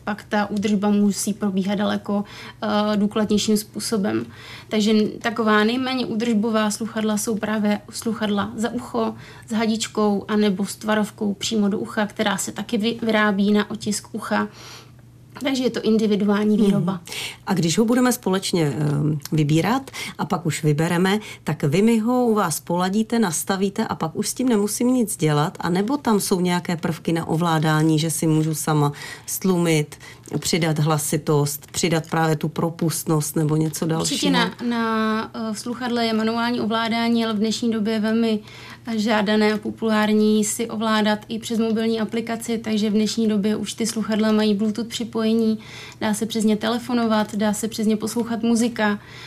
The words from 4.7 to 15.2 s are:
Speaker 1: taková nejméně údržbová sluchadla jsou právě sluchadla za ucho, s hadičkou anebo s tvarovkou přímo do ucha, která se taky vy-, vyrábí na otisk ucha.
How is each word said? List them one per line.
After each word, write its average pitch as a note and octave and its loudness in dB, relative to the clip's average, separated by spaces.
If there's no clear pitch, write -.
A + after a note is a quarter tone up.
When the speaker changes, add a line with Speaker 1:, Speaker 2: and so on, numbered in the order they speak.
Speaker 1:
taková G#3+ 2
nejméně B3+ 0
údržbová G#3+ 0
sluchadla G#3+ -2
jsou G#3+ -2
právě G#3 0
sluchadla G#3+ -2
za A3 -2
ucho, A3+ -4
s - -8
hadičkou G#3+ 0
anebo G#3 2
s - -10
tvarovkou G#3+ -2
přímo G#3 0
do G#3+ 0
ucha, G#3+ -2
která G#3 -2
se - -6
taky G#3+ -4
vy-, A#3 -2
vyrábí G#3+ 4
na G#3 2
otisk G#3+ -6
ucha. G#3 -2